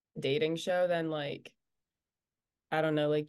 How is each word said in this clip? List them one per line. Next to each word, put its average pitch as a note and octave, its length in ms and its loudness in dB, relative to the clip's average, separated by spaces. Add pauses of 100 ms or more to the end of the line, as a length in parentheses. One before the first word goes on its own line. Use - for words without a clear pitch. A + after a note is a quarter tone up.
(180)
dating D#3 380 0
show, F3+ 300 0
then, E3+ 240 0
like, D3 420 -6 (1160)
I D#3 100 0
don't D#3 140 2
know, D3+ 160 2
like, D3+ 180 0